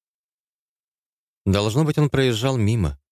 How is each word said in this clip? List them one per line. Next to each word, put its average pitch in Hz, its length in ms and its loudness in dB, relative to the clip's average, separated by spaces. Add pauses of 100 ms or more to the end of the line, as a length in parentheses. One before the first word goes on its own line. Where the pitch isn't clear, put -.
(1500)
Должно 104 380 2
быть, 151 140 -2
он 151 120 2
проезжал 131 480 0
мимо, 101 420 0 (120)